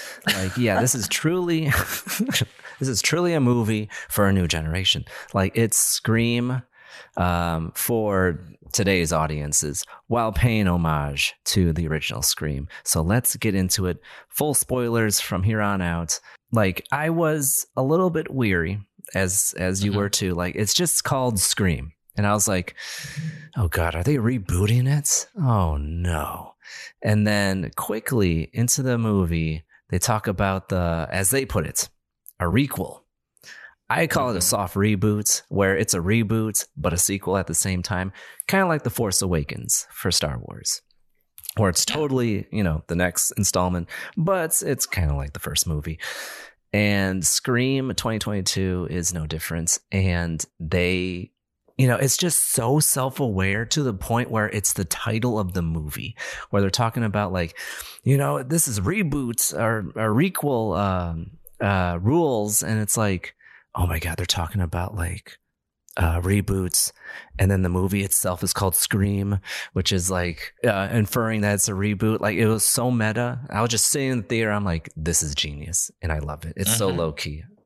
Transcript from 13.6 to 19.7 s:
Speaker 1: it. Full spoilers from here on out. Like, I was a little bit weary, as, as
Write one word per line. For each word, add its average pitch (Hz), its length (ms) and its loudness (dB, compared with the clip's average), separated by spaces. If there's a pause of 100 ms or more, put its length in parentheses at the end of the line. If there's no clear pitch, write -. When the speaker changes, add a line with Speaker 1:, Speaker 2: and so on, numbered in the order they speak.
Speaker 1:
it. 90 140 -2 (320)
Full 147 240 -2
spoilers 117 640 0
from 90 220 -2
here 110 180 2
on 101 220 0
out. 85 360 -2 (340)
Like, 101 380 2
I 151 200 0
was 156 560 0 (100)
a 131 60 2
little 165 260 4
bit 165 240 -2
weary, 98 480 2 (340)
as, 92 440 0
as 95 260 0